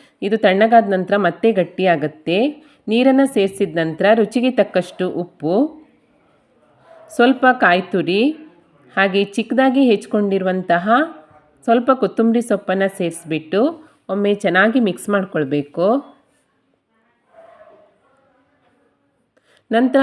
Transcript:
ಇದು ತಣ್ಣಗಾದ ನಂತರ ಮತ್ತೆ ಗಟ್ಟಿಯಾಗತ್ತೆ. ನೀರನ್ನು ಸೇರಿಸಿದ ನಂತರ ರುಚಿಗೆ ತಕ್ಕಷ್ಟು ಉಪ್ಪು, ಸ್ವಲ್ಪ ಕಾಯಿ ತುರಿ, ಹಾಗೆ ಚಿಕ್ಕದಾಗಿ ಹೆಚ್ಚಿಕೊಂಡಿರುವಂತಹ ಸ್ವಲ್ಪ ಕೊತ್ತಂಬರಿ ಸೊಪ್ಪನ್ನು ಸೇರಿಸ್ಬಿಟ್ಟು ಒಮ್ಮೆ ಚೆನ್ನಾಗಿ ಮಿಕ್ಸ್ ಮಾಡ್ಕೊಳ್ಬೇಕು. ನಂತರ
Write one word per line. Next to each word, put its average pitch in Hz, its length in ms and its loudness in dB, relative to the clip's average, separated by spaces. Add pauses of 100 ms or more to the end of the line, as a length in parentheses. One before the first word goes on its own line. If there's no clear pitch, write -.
(220)
ಇದು 208 140 -2
ತಣ್ಣಗಾದ 214 520 4
ನಂತರ 185 280 -2
ಮತ್ತೆ 196 360 0
ಗಟ್ಟಿಯಾಗತ್ತೆ. 170 840 -2 (500)
ನೀರನ್ನು 262 380 2
ಸೇರಿಸಿದ 196 520 -2
ನಂತರ 160 360 -2
ರುಚಿಗೆ 233 360 0
ತಕ್ಕಷ್ಟು 185 600 -2
ಉಪ್ಪು, 170 440 -6 (1500)
ಸ್ವಲ್ಪ 254 380 0 (140)
ಕಾಯಿ 185 220 2
ತುರಿ, 196 680 -2 (480)
ಹಾಗೆ 196 280 0
ಚಿಕ್ಕದಾಗಿ 247 600 0
ಹೆಚ್ಚಿಕೊಂಡಿರುವಂತಹ 190 1040 -2 (760)
ಸ್ವಲ್ಪ 240 260 2
ಕೊತ್ತಂಬರಿ 226 520 0
ಸೊಪ್ಪನ್ನು 196 540 -4
ಸೇರಿಸ್ಬಿಟ್ಟು 165 640 -4 (480)
ಒಮ್ಮೆ 202 260 0
ಚೆನ್ನಾಗಿ 202 460 0
ಮಿಕ್ಸ್ 196 280 -2
ಮಾಡ್ಕೊಳ್ಬೇಕು. 165 800 -4 (3750)
ನಂತರ 254 300 2